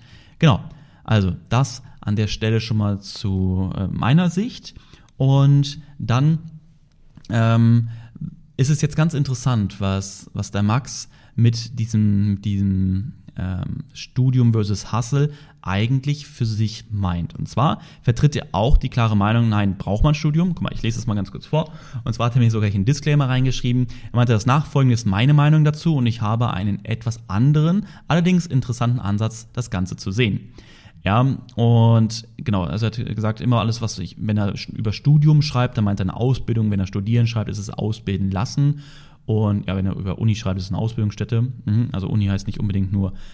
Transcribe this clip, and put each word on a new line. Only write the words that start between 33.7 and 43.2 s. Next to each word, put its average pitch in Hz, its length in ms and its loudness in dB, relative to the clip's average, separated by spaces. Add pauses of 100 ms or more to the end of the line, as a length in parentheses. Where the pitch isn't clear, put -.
was 110 180 -6
ich, 87 200 -10
wenn 107 180 0
er 98 160 -2
sch-, - 180 -12
über 110 220 -4
Studium 147 480 4
schreibt, 123 360 -2
dann 110 60 0
meint 98 160 0
er 98 60 -2
eine 92 100 -4
Ausbildung, 113 560 0
wenn 98 80 -2
er 92 80 -2
studieren 113 400 0
schreibt, 113 220 -4
ist - 80 -8
es 104 120 -8
ausbilden 98 640 -4
lassen. 143 480 0 (460)
Und 104 420 0
ja, 95 80 -4
wenn 95 100 -2
er 95 120 -2
über 95 200 -6
Uni 110 180 2
schreibt, 95 220 -4
ist 92 80 -6
es - 60 -8
eine 92 60 -4
Ausbildungsstätte. 110 640 -2
Mhm, 120 500 -2
also - 160 -6
Uni 104 200 0
heißt 98 200 -2
nicht - 120 -6
unbedingt 98 340 -2
nur 98 200 0 (200)